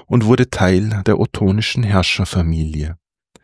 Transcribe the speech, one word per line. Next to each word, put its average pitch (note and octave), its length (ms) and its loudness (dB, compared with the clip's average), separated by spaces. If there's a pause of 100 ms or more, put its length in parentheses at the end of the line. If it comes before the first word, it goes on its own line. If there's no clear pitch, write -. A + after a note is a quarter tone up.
und A#2+ 180 2
wurde B2 260 2
Teil F#2+ 560 0
der G#2+ 140 2
ottonischen G#2+ 640 -2
Herrscherfamilie. E2 1120 -2 (480)